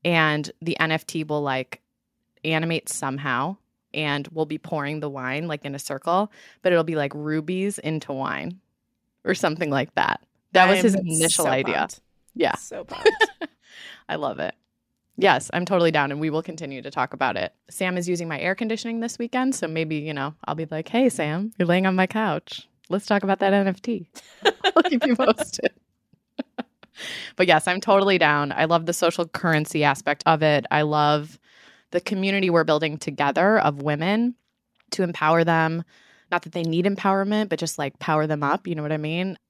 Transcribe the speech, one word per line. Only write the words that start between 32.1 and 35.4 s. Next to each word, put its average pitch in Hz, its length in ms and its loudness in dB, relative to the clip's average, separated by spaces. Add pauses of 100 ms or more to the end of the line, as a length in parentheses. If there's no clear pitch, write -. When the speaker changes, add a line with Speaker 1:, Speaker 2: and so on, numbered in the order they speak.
Speaker 1:
we're 170 120 4
building 151 360 0
together 160 580 2
of 147 240 2
women 185 540 0 (560)
to - 100 -4
empower 165 420 2